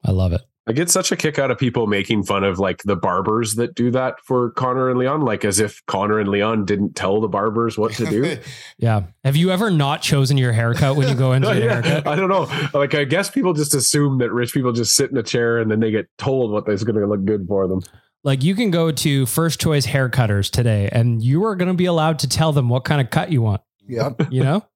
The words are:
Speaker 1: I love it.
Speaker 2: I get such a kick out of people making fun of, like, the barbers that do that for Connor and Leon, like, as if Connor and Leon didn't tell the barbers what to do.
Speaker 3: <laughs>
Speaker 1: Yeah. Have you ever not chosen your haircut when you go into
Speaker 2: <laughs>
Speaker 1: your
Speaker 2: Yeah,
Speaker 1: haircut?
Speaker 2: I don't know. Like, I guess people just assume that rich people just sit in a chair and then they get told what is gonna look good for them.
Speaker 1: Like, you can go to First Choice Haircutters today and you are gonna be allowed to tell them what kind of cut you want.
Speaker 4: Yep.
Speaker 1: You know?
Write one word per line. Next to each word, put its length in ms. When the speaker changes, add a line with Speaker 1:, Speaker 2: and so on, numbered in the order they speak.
Speaker 1:
I 60
love 200
it. 100
Speaker 2:
I 40
get 180
such 220
a 40
kick 220
out 140
of 80
people 260
making 380
fun 200
of, 140
like, 260
the 120
barbers 600
that 200
do 160
that 320
for 280
Connor 380
and 80
Leon, 240
like, 240
as 140
if 260
Connor 340
and 100
Leon 360
didn't 300
tell 260
the 60
barbers 500
what 160
to 120
do. 320
Speaker 3:
<laughs> 200
Speaker 1:
Yeah. 240
Have 120
you 160
ever 180
not 320
chosen 380
your 140
haircut 420
when 120
you 60
go 200
into 140
Speaker 2:
<laughs> 80
Speaker 1:
your 100
Speaker 2:
Yeah, 180
Speaker 1:
haircut? 240
Speaker 2:
I 80
don't 140
know. 200
Like, 220
I 80
guess 260
people 240
just 220
assume 440
that 120
rich 220
people 180
just 240
sit 160
in 60
a 60
chair 360
and 100
then 120
they 100
get 160
told 340
what 180
is 140
gonna 220
look 200
good 220
for 200
them. 140
Speaker 1:
Like, 200
you 120
can 160
go 200
to 360
First 340
Choice 240
Haircutters 640
today 420
and 300
you 240
are 100
gonna 200
be 100
allowed 340
to 80
tell 260
them 160
what 160
kind 160
of 100
cut 200
you 120
want. 180
Speaker 4:
Yep. 440
Speaker 1:
You 120
know? 220